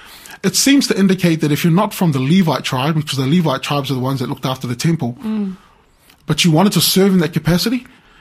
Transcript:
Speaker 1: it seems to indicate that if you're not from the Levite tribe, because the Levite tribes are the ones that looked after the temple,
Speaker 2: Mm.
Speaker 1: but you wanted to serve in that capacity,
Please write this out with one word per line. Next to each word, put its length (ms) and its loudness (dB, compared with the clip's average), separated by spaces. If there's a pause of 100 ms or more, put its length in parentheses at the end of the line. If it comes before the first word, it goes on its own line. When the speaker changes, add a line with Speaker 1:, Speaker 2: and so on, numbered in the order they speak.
(420)
Speaker 1:
it 140 -2
seems 320 2
to 100 -2
indicate 420 2
that 120 0
if 120 -2
you're 80 4
not 220 2
from 180 0
the 80 0
Levite 440 2
tribe, 320 -2
because 200 -4
the 100 -2
Levite 360 0
tribes 280 -4
are 40 -4
the 60 -4
ones 200 -4
that 80 -6
looked 160 -10
after 220 -4
the 100 -4
temple, 460 -2
Speaker 2:
Mm. 340 -6 (720)
Speaker 1:
but 180 -2
you 60 4
wanted 240 4
to 80 0
serve 320 2
in 60 4
that 120 0
capacity, 540 -2 (340)